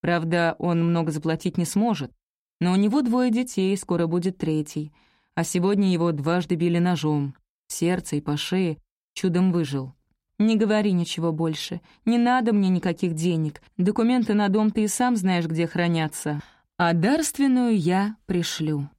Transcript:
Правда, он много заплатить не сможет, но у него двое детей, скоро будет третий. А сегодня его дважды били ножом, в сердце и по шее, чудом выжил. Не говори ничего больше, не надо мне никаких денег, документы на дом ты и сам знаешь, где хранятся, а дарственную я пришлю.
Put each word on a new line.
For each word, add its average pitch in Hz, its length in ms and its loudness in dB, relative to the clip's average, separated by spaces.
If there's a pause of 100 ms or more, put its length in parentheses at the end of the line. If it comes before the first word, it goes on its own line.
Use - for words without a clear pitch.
Правда, 170 580 0
он 170 240 0
много 170 280 0
заплатить 160 460 -2
не 170 80 0
сможет, 190 460 -2 (480)
но 180 120 0
у 185 40 2
него 208 260 2
двое 247 300 2
детей, 202 460 0
скоро 170 300 -2
будет 180 300 -2
третий. 151 540 -4 (440)
А 170 80 -2
сегодня 190 480 0
его 170 200 2
дважды 165 440 0
били 170 240 0
ножом, 151 560 0 (320)
в - 60 -12
сердце 170 440 -2
и 147 40 -2
по 147 160 -4
шее, 175 400 -2 (360)
чудом 180 380 0
выжил. 139 420 -4 (440)
Не 220 180 4
говори 208 380 2
ничего 170 400 -2
больше, 160 480 -4 (240)
не 233 120 2
надо 240 360 2
мне 196 160 4
никаких 180 440 0
денег, 160 480 -2 (160)
документы 226 560 2
на 208 140 2
дом 214 240 2
ты 214 120 0
и 214 40 0
сам 247 300 0
знаешь, 180 280 0
где 165 220 0
хранятся, 160 720 -2 (360)
а 170 160 2
дарственную 254 840 2
я 190 380 0 (100)
пришлю. 156 720 -4